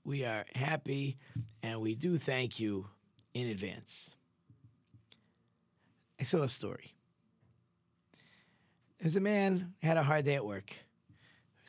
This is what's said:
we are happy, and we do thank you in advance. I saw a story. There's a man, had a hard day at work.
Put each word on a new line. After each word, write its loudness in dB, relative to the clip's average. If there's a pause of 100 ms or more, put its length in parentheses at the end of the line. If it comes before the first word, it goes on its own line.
we -2
are -2 (100)
happy, -2 (420)
and -4
we 0
do 2
thank -2
you -2 (460)
in -2
advance. -8 (2000)
I -4
saw 2
a 2
story. -6 (2000)
There's 2
a 4
man, 4
had 4
a 6
hard 4
day 4
at -2
work. -8 (920)